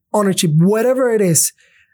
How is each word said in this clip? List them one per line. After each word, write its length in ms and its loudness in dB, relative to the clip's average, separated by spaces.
ownership, 460 -2
whatever 540 0
it 60 0
is, 320 0